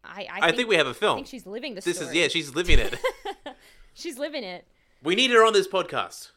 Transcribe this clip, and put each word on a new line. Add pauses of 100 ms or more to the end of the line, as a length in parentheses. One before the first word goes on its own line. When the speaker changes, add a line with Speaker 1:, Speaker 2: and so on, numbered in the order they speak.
Speaker 1:
I,
I
Speaker 2:
I
Speaker 1:
think,
Speaker 2:
think
we
have
a
film.
Speaker 1:
I
think
she's
living
the
Speaker 2:
This
is,
Speaker 1:
story.
Speaker 2:
yeah,
she's
living
it. (460)
Speaker 1:
<laughs> (380)
She's
living
it. (360)
Speaker 2:
We
need
her
on
this
podcast.